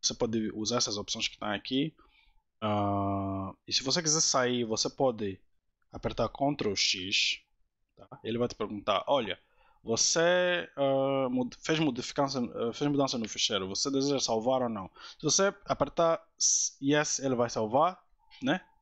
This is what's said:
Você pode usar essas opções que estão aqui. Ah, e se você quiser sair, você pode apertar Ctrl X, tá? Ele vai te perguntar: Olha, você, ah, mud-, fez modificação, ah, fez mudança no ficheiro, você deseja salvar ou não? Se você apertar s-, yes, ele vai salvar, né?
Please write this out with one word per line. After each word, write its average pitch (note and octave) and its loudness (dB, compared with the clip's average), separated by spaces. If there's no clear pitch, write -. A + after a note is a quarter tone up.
Você - -2
pode A2+ 0
usar G#2+ -2
essas A#2 -2
opções G#2+ -4
que - -6
estão G#2+ -6
aqui. C3 -2
Ah, G2 0
e G#2+ -6
se - 0
você C3+ 0
quiser D#3 0
sair, B2 2
você A2 -2
pode A2 -2
apertar A2+ -4
Ctrl C#3 -2
X, - 0
tá? - -20
Ele A2+ -4
vai A#2+ 0
te - -6
perguntar: G2+ -2
Olha, A#2+ 0
você, F3 2
ah, C3+ 2
mud-, B2 -2
fez D#3+ 0
modificação, C3 0
ah, A2+ -2
fez D3 0
mudança C#3 2
no A2 -4
ficheiro, F#2+ -2
você G2 -2
deseja C#3 2
salvar B2 2
ou B2 0
não? G2+ -8
Se - -14
você F#3+ 2
apertar D#3+ 0
s-, - 0
yes, D3 2
ele C3 0
vai A#2 2
salvar, C3 2
né? D3 0